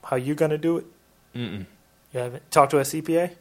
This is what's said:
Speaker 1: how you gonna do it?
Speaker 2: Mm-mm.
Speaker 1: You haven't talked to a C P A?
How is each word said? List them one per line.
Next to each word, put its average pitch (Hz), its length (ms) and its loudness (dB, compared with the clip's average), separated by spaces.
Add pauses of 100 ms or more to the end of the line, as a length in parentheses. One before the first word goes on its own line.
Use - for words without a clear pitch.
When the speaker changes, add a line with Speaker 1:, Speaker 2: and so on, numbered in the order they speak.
Speaker 1:
how - 120 -2
you 131 200 -2
gonna 151 220 0
do 165 200 0
it? - 80 -8 (500)
Speaker 2:
Mm-mm. 98 300 -8 (480)
Speaker 1:
You 131 60 -4
haven't 123 320 -10
talked 143 200 6
to 151 80 4
a 135 60 0
C 156 160 -6
P 160 160 0
A? 175 240 0